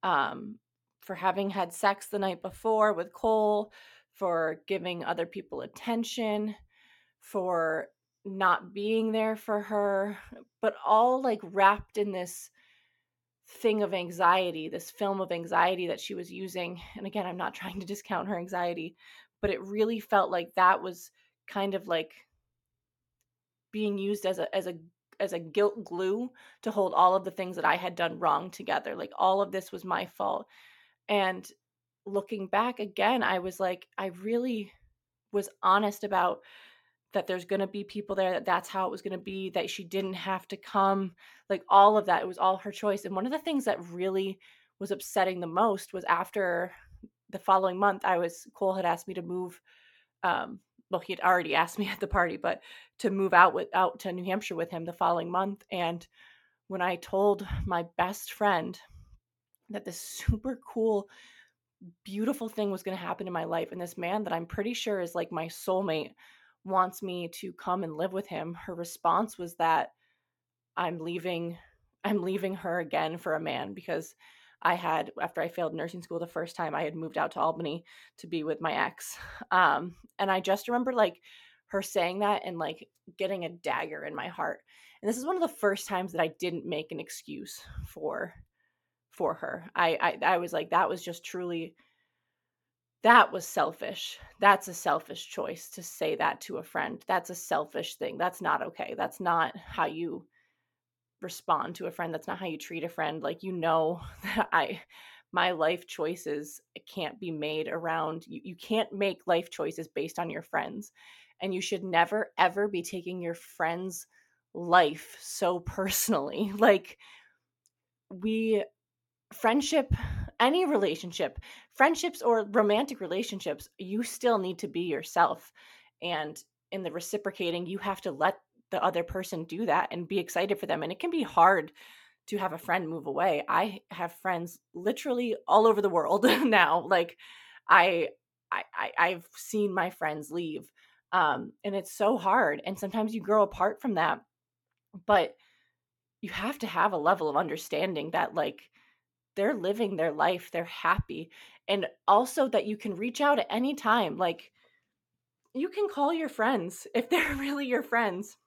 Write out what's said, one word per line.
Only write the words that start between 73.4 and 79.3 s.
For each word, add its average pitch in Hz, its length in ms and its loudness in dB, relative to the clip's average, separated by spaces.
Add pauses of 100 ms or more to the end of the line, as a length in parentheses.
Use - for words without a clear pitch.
because 165 420 -8 (460)
I 175 120 4
had, 170 380 -2 (100)
after 151 200 -4
I 160 60 0
failed 165 280 -4
nursing 170 260 -6
school 165 180 -8
the 170 80 -6
first 170 280 -6
time, 160 180 -4
I 151 100 -2
had 160 120 -4
moved 160 220 -6
out 156 140 0
to - 80 -8
Albany 165 460 -2 (320)
to - 100 -18
be 165 160 -4
with 156 180 -4
my 160 120 -2
ex. - 420 -2 (360)